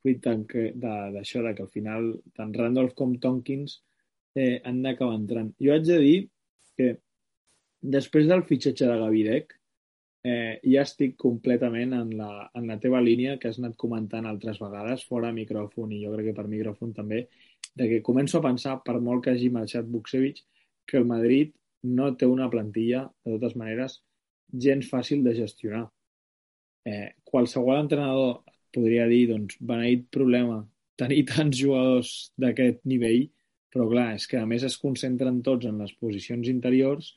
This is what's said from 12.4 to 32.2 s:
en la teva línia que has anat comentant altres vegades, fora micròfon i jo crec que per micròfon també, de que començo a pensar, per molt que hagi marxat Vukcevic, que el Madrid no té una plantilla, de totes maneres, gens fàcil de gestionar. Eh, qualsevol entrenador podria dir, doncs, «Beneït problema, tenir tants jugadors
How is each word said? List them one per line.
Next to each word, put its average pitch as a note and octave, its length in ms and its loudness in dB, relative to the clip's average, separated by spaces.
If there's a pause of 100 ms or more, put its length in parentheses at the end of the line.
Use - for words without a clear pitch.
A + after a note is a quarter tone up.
en A#2 160 -6
la G#2+ 80 -8
teva B2+ 240 4
línia B2 320 2
que A#2 160 -6
has A#2 80 -10
anat A#2 160 -6
comentant A2+ 480 -6
altres G#2+ 380 -8
vegades, G#2 420 -8
fora A#2 300 -4
micròfon G#2+ 580 -6
i G#2 140 -6
jo G#2+ 100 -6
crec G#2+ 140 -4
que G#2+ 100 -6
per G#2 80 -6
micròfon G#2+ 480 -6
també, G#2+ 300 -6 (480)
de B2+ 160 0
que A2+ 160 2
començo C#3 340 2
a D3 80 0
pensar, B2+ 380 -2
per A#2 100 -2
molt A#2+ 300 -2
que B2+ 100 2
hagi B2 160 0
marxat A#2 400 -4
Vukcevic, C3 460 -2 (500)
que C3 140 2
el - 80 6
Madrid A#2+ 420 2 (320)
no B2+ 320 0
té C3+ 80 0
una B2+ 240 4
plantilla, A2+ 640 -2 (160)
de A2+ 100 -4
totes A#2+ 240 -4
maneres, A2+ 400 -8 (560)
gens C3+ 320 2
fàcil C3+ 380 -2
de A#2 100 2
gestionar. A2 520 -6 (960)
Eh, G#2 400 -10
qualsevol B2+ 560 2
entrenador C3+ 600 0 (340)
podria A#2 320 2
dir, A#2+ 220 6
doncs, G#2+ 320 -4
«Beneït A#2+ 500 0
problema, B2 460 2 (420)
tenir C3 300 2
tants C#3+ 300 2
jugadors C3 760 2 (100)